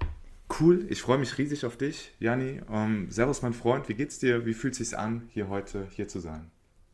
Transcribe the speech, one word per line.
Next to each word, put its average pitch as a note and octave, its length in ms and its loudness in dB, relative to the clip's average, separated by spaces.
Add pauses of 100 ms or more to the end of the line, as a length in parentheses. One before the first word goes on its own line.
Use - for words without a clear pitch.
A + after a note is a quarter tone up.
(600)
cool. F3 300 8
Ich - 120 -4
freue C3 160 4
mich C3+ 200 -2
riesig C#3+ 280 0
auf A#2+ 120 -6
dich, C#3+ 420 -4
Janni. C3 400 0 (100)
Ähm, G#2+ 400 0
servus, B2+ 320 2
mein A#2+ 120 0
Freund. A#2+ 340 2
Wie G#2+ 60 -2
geht's C#3 240 -4
dir? A#2+ 280 4
Wie A2+ 80 0
fühlt B2 200 -2
sich's - 200 -6
an, A#2 340 -2
hier G#2 200 -4
heute G2 420 -4
hier G2+ 180 -6
zu F#2+ 120 -6
sein? D#2+ 300 -10 (440)